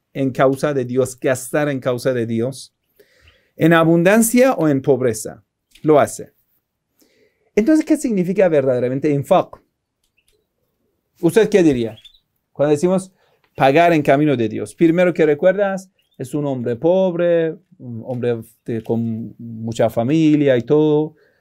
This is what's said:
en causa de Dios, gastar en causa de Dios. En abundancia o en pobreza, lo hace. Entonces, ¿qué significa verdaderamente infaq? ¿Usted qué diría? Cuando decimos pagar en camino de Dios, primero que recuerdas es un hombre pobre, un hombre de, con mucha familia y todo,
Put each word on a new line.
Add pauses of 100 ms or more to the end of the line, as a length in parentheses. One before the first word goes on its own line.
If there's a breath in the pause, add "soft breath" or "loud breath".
(140)
en
causa
de
Dios,
gastar
en
causa
de
Dios. (840 soft breath)
En
abundancia
o
en
pobreza, (400)
lo
hace. (1200)
Entonces,
¿qué
significa
verdaderamente
infaq? (1600)
¿Usted
qué
diría? (540)
Cuando
decimos (420)
pagar
en
camino
de
Dios,
primero
que
recuerdas (260)
es
un
hombre
pobre, (220)
un
hombre (240)
de,
con
mucha
familia
y
todo, (260)